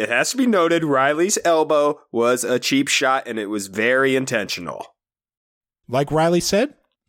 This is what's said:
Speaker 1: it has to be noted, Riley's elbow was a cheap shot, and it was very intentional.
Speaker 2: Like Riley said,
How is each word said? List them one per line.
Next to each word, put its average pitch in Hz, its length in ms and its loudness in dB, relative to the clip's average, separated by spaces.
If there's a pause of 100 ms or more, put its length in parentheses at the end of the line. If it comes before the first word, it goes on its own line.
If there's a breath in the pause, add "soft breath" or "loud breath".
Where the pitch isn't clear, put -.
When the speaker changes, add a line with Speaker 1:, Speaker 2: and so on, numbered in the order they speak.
Speaker 1:
it 107 60 -2
has 123 220 0
to - 60 -8
be 262 100 0
noted, 170 380 2
Riley's 151 600 2
elbow 151 560 2 (100)
was 120 340 0
a 123 140 0
cheap 139 300 0
shot, 135 380 0
and 117 120 -8
it 104 80 -4
was 101 220 -6
very 127 480 0
intentional. 98 720 -6 (1000)
Speaker 2:
Like 139 220 -2
Riley 165 300 2
said, 220 340 0 (340)